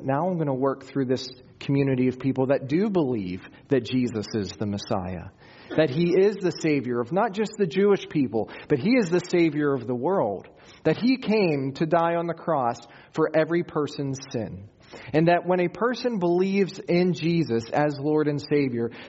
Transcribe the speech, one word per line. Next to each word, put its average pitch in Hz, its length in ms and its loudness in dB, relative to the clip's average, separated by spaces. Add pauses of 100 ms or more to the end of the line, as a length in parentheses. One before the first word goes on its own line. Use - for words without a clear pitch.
"Now 139 260 0
I'm 180 120 -2
gonna 143 160 0
work 131 280 -2
through 135 220 0
this 127 240 -2 (300)
community 135 480 2
of 127 100 0
people 131 300 0
that 135 200 0
do 185 220 2
believe 117 520 0 (260)
that 127 180 2
Jesus 117 480 0
is 95 200 -2
the 110 120 -4
Messiah, 92 600 -4 (520)
that 156 140 2
he 170 260 2
is 202 200 4
the 180 140 0
Savior 135 480 0
of 117 120 -4
not 202 200 0
just 202 260 -4
the 202 100 0
Jewish 196 420 2
people, 113 400 0 (180)
but 143 120 2
he 202 180 2
is 196 120 2
the 175 100 2
Savior 151 520 2
of 123 140 -2
the 123 100 -2
world, 143 540 -2 (340)
that 156 140 2
he 247 200 2
came 165 560 0
to 165 120 -2
die 170 300 2
on 170 100 -2
the 170 80 -4
cross 131 460 -2 (340)
for 156 220 2
every 165 280 2
person's 139 560 -4 (120)
sin, 98 360 -6 (460)
and 160 140 4
that 170 180 4
when 180 140 2
a 175 100 0
person 233 480 -2
believes 185 640 0
in 175 340 2
Jesus 143 560 0
as 147 300 0
Lord 151 280 0
and 147 140 -2
Savior, 123 480 0 (200)